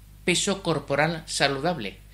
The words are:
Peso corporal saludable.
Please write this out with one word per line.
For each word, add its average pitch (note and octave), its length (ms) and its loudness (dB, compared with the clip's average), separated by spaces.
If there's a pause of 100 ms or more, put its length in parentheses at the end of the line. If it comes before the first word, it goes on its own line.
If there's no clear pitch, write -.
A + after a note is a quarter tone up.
(240)
Peso F#3 400 0
corporal D#3 600 0
saludable. C#3 720 0 (160)